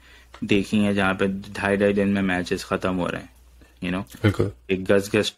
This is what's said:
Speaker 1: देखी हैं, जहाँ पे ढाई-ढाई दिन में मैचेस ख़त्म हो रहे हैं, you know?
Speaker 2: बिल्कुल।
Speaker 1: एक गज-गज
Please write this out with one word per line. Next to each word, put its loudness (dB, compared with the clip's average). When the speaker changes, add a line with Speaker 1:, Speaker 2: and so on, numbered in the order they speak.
Speaker 1:
देखी 2
हैं, 2
जहाँ 2
पे 0
ढाई-ढाई 0
दिन 2
में 0
मैचेस -2
ख़त्म -2
हो -2
रहे -4
हैं, -18
you -4
know? -12
Speaker 2:
बिल्कुल। 2
Speaker 1:
एक 0
गज-गज 2